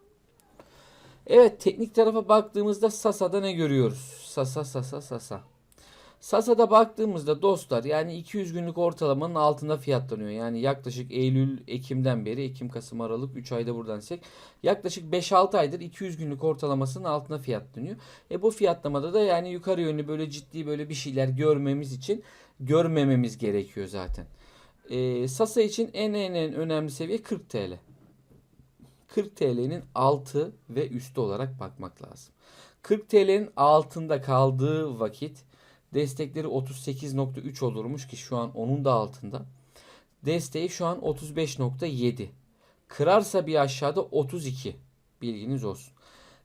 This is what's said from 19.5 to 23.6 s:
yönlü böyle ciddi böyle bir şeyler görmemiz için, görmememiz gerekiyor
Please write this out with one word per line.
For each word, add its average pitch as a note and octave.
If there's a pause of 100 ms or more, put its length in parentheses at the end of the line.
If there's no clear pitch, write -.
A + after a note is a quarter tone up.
yönlü D3+
böyle D3+
ciddi D3
böyle D3
bir D#3
şeyler C3+
görmemiz C#3
için, D#3+ (360)
görmememiz C#3
gerekiyor G2+